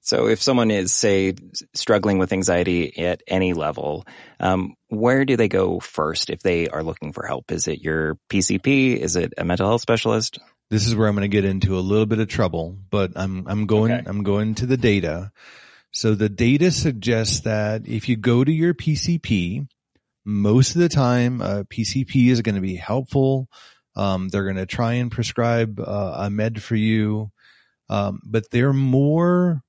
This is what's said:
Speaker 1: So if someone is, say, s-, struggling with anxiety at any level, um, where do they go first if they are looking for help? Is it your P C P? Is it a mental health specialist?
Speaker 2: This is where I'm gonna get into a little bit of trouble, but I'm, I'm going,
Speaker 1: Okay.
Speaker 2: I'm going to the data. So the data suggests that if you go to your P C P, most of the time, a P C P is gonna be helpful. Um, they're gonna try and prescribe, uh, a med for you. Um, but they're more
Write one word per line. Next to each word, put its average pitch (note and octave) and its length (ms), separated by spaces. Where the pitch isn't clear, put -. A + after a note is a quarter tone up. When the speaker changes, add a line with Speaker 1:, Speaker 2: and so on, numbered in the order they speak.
Speaker 1:
So - 280
if A2 120
someone A#2+ 300
is, F#2+ 200
say, G2 400
s-, - 320
struggling G#2 420
with F#2 160
anxiety F2 640
at E2+ 280
any F#2 260
level, D2+ 540
um, F#2+ 340
where B2 380
do C3 100
they A2+ 120
go F#2 320
first - 500
if D#2 100
they E2+ 280
are D2+ 140
looking D2+ 300
for - 140
help? - 260
Is - 160
it C#2+ 140
your D#2 340
P G2+ 100
C F#2+ 180
P? C3 360
Is - 220
it - 200
a - 80
mental F2 220
health A2+ 160
specialist? A2 560
Speaker 2:
This A2 160
is A2+ 100
where G#2+ 120
I'm G#2 60
gonna G2+ 140
get G2+ 160
into F#2+ 340
a - 20
little G#2 260
bit G#2+ 140
of A2 80
trouble, F2 500
but G2 260
I'm, F#2+ 320
I'm G#2 180
going, A2 260
Speaker 1:
Okay. A#2+ 140
Speaker 2:
I'm G2+ 160
going G#2 320
to B2 120
the C3 120
data. G2 540
So A2 240
the G#2+ 140
data B2 420
suggests A2+ 680
that G#2+ 480
if A2+ 200
you B2 80
go A#2+ 280
to D3 80
your E3 220
P - 200
C G2 240
P, G2 480
most G#2 500
of E3+ 60
the E3+ 100
time, B2 500
a G2 240
P - 200
C C3 200
P B2 260
is A#2 120
gonna G2+ 180
be F#2 160
helpful. C3 720
Um, F#2+ 320
they're G2 180
gonna F#2+ 200
try A#2 280
and B2 160
prescribe, A#2 680
uh, F#2+ 380
a G2+ 120
med G#2+ 320
for A#2 140
you. G#2+ 560
Um, G2+ 360
but G#2+ 260
they're C3 240
more D3+ 960